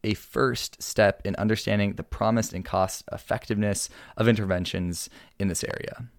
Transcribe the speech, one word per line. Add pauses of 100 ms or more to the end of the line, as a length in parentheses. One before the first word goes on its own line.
a
first
step
in
understanding
the
promise
and
cost
effectiveness (260)
of
interventions (280)
in
this
area. (100)